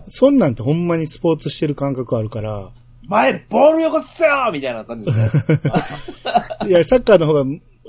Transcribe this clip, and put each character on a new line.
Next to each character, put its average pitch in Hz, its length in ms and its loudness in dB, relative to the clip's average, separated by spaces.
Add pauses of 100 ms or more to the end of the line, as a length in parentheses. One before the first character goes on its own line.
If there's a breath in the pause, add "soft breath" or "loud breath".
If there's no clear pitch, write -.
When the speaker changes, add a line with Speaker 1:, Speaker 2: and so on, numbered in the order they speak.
Speaker 1:
そ - 240 2
ん 285 80 4
な 180 120 4
ん 117 60 -4
て 110 80 -10
ほ 139 80 0
ん 170 160 0
ま 170 100 0
に 160 100 -4
ス - 120 -14
ポ 170 140 2
ー 160 40 -2
ツ 156 120 -8
し - 100 -8
て 160 80 -2
る 147 80 -2
感 139 180 -4
覚 127 240 -4
あ 110 40 -2
る 107 80 -6
か 110 120 -8
ら。 104 300 -10 (360)
Speaker 2:
「前、 214 420 0
ボ 269 220 6
ー 320 60 2
ル 320 40 0
よ 320 100 0
こ 302 100 0
せ - 240 -4
よ！」 277 280 0
み 143 80 -6
た 135 80 -4
い 120 40 -6
な 110 120 -10
感 - 160 -12
じ - 60 -10
で 160 40 -2
す 113 400 0
ね。 151 80 2 (480)
Speaker 1:
<laughs> - 640 -4
い - 20 4
や、 170 120 4
サ 254 140 2
ッ 240 60 0
カ 214 120 6
ー 175 40 6
の 160 80 2
方 160 60 2
が、 143 120 2 (440)